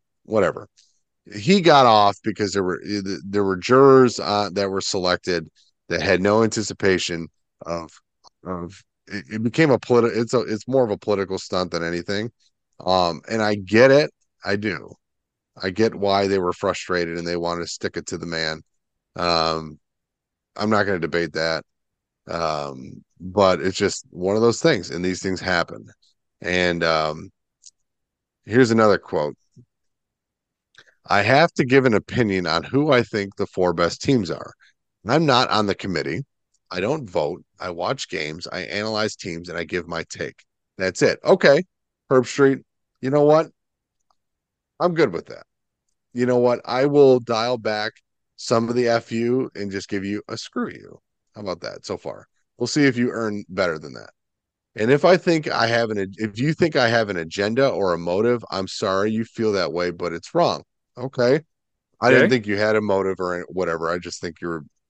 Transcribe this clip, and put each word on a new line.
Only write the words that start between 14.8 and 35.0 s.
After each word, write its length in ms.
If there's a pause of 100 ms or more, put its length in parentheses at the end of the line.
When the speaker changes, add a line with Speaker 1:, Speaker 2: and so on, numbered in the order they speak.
Speaker 1:
I 120
get 240
why 320
they 100
were 160
frustrated 640
and 80
they 120
wanted 240
to 60
stick 300
it 100
to 120
the 80
man. 340 (540)
Um, 640 (760)
I'm 140
not 160
gonna 140
debate 340
that. 300 (640)
Um, 760 (160)
but 420
it's 160
just 320
one 260
of 60
those 200
things, 280
and 140
these 180
things 180
happen. 460 (560)
And, 420
um, 480 (1120)
here's 260
another 260
quote. 380 (1700)
"I 160
have 320
to 120
give 200
an 80
opinion 540
on 160
who 280
I 120
think 320
the 120
four 260
best 280
teams 300
are. 220 (540)